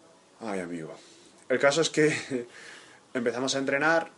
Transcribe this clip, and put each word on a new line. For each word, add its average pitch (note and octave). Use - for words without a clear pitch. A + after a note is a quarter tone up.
Ay, G2+
amigo. E2+
El B2+
caso C#3
es D3+
que D3+
<laughs> -
empezamos B2+
a C3+
entrenar C#3+